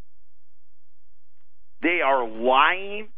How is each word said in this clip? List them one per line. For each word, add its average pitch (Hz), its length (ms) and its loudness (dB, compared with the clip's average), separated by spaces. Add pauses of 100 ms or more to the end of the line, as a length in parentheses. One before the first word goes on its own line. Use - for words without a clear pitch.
(1800)
They 170 240 2
are 131 240 4
lying, 160 760 4 (120)